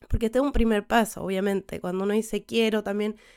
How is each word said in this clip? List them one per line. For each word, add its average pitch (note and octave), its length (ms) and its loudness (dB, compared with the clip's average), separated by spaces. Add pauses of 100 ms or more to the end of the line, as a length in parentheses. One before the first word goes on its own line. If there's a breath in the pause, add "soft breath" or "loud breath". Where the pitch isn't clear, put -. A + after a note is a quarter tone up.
Porque A3+ 180 0
este A#3 120 0
es C#4 60 4
un C#4+ 80 -2
primer A3 340 4
paso, A3 360 0
obviamente. F#3+ 580 -2
Cuando F#3 240 -4
uno G3+ 100 0
dice A3 300 -2
"quiero", A3 380 0
también G#3 340 -4 (200 loud breath)